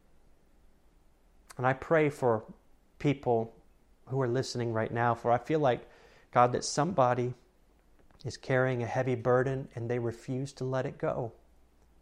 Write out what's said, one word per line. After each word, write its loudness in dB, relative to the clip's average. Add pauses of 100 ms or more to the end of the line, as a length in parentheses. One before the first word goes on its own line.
(1600)
And 0
I 4
pray 2
for 2 (540)
people 0 (520)
who -2
are 0
listening -2
right -2
now, 2
for -2
I 4
feel 0
like, 0 (460)
God, 6
that -2
somebody 0 (920)
is -8
carrying 0
a -4
heavy -2
burden 2
and -6
they 0
refuse -6
to -8
let -2
it -10
go. -4 (680)